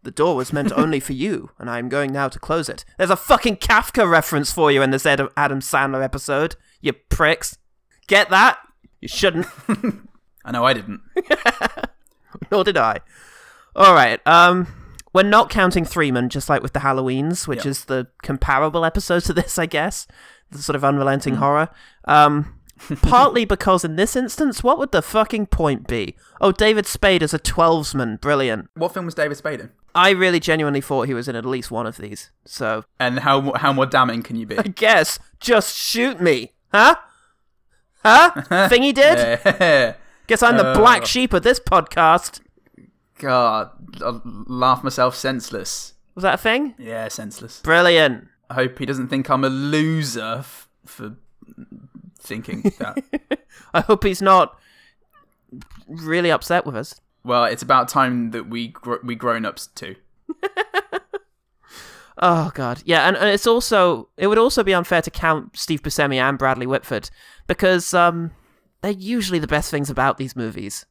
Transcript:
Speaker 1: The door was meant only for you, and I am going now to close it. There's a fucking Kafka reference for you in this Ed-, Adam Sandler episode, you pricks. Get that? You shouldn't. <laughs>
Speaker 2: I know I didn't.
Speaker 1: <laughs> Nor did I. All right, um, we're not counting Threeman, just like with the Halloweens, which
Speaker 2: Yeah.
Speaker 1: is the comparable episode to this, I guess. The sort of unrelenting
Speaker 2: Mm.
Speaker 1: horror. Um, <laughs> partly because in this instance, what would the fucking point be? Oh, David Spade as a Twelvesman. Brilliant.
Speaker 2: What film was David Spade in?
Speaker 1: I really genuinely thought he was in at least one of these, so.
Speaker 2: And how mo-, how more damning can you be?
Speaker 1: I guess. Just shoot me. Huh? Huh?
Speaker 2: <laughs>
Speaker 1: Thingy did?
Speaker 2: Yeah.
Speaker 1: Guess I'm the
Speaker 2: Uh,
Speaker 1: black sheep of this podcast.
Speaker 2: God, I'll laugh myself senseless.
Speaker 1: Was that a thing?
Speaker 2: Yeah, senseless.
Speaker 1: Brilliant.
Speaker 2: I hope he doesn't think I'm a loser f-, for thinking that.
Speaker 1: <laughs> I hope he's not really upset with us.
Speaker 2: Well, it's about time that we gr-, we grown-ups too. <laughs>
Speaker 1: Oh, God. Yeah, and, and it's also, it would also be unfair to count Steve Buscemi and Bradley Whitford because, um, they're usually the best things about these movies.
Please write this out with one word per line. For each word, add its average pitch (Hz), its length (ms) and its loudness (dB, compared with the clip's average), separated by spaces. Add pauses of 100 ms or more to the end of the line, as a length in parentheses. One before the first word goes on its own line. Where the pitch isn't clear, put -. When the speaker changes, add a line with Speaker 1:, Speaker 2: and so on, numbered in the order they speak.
Speaker 1:
The - 80 -14
door 165 240 0
was 127 180 -4
meant 143 200 -2
only 151 260 0
for 135 140 -8
you, 156 460 -6
and 120 120 -12
I 120 80 -6
am 123 100 -8
going 139 240 -4
now 139 160 -4
to - 100 -10
close 156 300 -4
it. - 160 -14 (140)
There's 185 120 0
a 185 60 2
fucking - 420 2
Kafka 220 520 2
reference 151 400 2
for 151 220 2
you 135 100 4
in 135 80 2
this 135 160 -2
Ed-, 139 300 0
Adam 139 240 -2
Sandler 135 420 -2
episode, 139 540 -4 (240)
you - 120 -2
pricks. - 680 -2 (500)
Get 202 220 4
that? 190 280 4 (420)
You - 80 -16
shouldn't. 175 380 0 (220)
<laughs> - 760 -6
Speaker 2:
I - 60 -12
know 120 140 -2
I 131 80 4
didn't. 104 300 -8 (120)
Speaker 1:
<laughs> - 1400 -4
Nor 202 140 2
did 196 120 0
I. 113 240 0 (720)
All 190 200 8
right, 123 320 4
um, 175 400 6 (480)
we're 185 80 6
not 208 280 4
counting 185 340 0
Threeman, 131 440 -2
just 139 200 -6
like 147 140 0
with 127 100 -8
the - 80 -4
Halloweens, 135 680 -2
which 120 180 -6
Speaker 2:
Yeah. 139 60 -4
Speaker 1:
is 135 160 -8
the 127 220 -4 (140)
comparable 151 600 -2
episode 175 400 0
to - 80 -2
this, 165 260 -2
I 165 80 -2
guess. 160 400 -6 (440)
The 143 80 -18
sort 143 180 -6
of 139 80 -4
unrelenting 139 500 0
Speaker 2:
Mm. 110 40 -4
Speaker 1:
horror. 143 300 0 (380)
Um, 147 520 4 (220)
<laughs> - 220 -4
partly 247 420 4
because 190 400 0
in 160 120 -6
this 208 200 0
instance, 254 480 -2
what 254 140 2
would 277 140 -4
the 175 80 2
fucking 214 460 -2
point 147 400 -2
be? 113 300 -6 (240)
Oh, 196 120 4
David 214 340 2
Spade 185 360 0
as 147 100 -2
a 160 60 -4
Twelvesman. 143 800 -2
Brilliant. 135 540 -2
Speaker 2:
What 175 180 -4
film 180 140 -10
was 165 80 -12
David 147 220 -4
Spade 147 240 -10
in? - 100 -18 (240)
Speaker 1:
I 185 160 6
really 180 300 2
genuinely 151 400 0
thought 131 260 -4
he 139 80 -6
was 120 140 -8
in 120 80 -8
at 113 100 -10
least 127 240 -8
one 117 160 -6
of 110 120 -12
these, 104 320 -18 (140)
so. 110 400 -8 (140)
Speaker 2:
And 127 220 -2
how 139 220 2
mo-, 139 140 -4
how 139 160 0
more 135 140 2
damning 123 360 0
can 117 140 -14
you 113 100 -10
be? 104 120 -6
Speaker 1:
I 220 40 -2
guess. 202 560 2 (200)
Just - 380 0
shoot 233 440 -2
me. 143 320 0 (200)
Huh? 247 240 8 (1040)
Huh? 277 320 8
Speaker 2:
<laughs> - 20 -8 (340)
Speaker 1:
Thingy 262 240 4
did? 123 500 4
Speaker 2:
Yeah. 156 500 4 (320)
Speaker 1:
Guess 220 160 2
I'm 233 140 6
the 180 120 4
Speaker 2:
Uh, 131 100 0
Speaker 1:
black 226 260 6
sheep 254 300 0
of 180 80 2
this 247 180 2
podcast. 165 800 0 (800)
Speaker 2:
God, 120 520 0 (320)
I'll - 220 -8
laugh 127 580 -2
myself 127 320 -2
senseless. - 760 -8 (220)
Speaker 1:
Was 180 80 -10
that 185 120 2
a 170 40 -4
thing? 247 400 -2
Speaker 2:
Yeah, 113 300 -10
senseless. 110 520 -16
Speaker 1:
Brilliant. 165 680 2 (200)
Speaker 2:
I 123 60 -14
hope 131 240 -4
he 139 80 -8
doesn't 131 220 -6
think 135 200 -4
I'm 135 160 0
a 135 60 0
loser 139 880 -4
f-, - 300 -18 (180)
for - 300 -16 (1040)
thinking - 440 -14 (160)
that. 233 260 -10 (500)
Speaker 1:
<laughs> - 200 -20
I 170 80 4
hope 214 220 0
he's 196 180 -2
not 190 360 4 (1300)
really 165 460 -2
upset - 320 -2
with 127 120 -10
us. 120 220 -12 (260)
Speaker 2:
Well, 123 200 2
it's 113 180 -2
about 127 260 2
time 123 440 0
that 113 160 -10
we 117 200 -8
gr-, 120 360 -8
we 120 100 -8
grown-ups 113 540 -6
too. - 260 -16 (480)
<laughs> 381 40 -6 (1700)
Speaker 1:
Oh, 170 360 0
God. 123 300 -8
Yeah, 165 240 2
and, 190 80 0
and 208 140 0
it's 202 160 0
also, 190 720 0
it 185 100 -2
would 214 120 2
also 240 240 2
be 190 120 0
unfair 175 280 0
to - 80 -8
count - 460 -4
Steve - 260 -6
Buscemi 143 340 -2
and 131 220 0
Bradley 131 280 -2
Whitford 127 420 -6 (380)
because, 185 480 0
um, 170 380 0 (500)
they're 196 100 -6
usually 190 460 -4
the 151 80 -4
best 151 240 -2
things 143 200 -4
about 135 280 -2
these 131 180 -10
movies. 110 540 -10